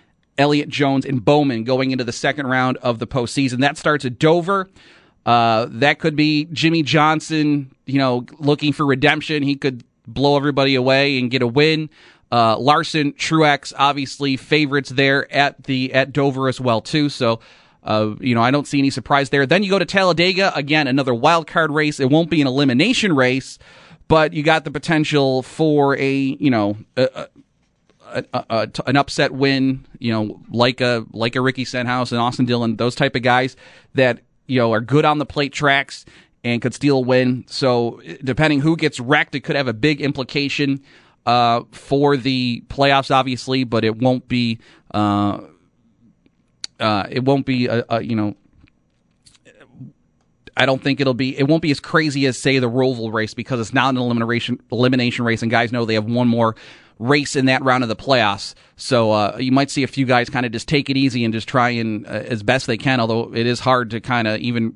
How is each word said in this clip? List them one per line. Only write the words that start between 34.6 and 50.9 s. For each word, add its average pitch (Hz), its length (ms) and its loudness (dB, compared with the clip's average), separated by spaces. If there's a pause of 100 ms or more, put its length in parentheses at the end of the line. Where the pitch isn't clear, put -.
are 110 80 0
good 131 240 2
on 151 140 2
the 135 80 -4
plate 143 260 -4
tracks 139 540 0 (380)
and 120 180 -2
could 120 120 -2
steal 143 220 2
a 131 40 2
win. 127 460 2
So, 120 540 0 (240)
depending 143 360 2
who 160 160 2
gets 160 220 -2
wrecked, 147 360 -2
it 135 60 -6
could 147 160 -4
have 135 120 -2
a 113 60 -4
big 143 260 0
implication, 139 800 -4 (420)
uh, 120 460 2
for 143 460 0
the 127 500 -2
playoffs, 139 480 0
obviously, 131 480 -2
but 113 220 -2
it 110 120 0
won't 127 300 0
be, 120 320 -2 (340)
uh, 101 460 0 (1400)
uh, 104 280 0
it 123 160 -4
won't 139 220 2
be 123 200 0
a, 117 220 -2
a, 113 140 -2
you 117 140 -4
know, 104 180 -2 (2250)
I 127 100 4
don't 135 160 0
think 139 180 0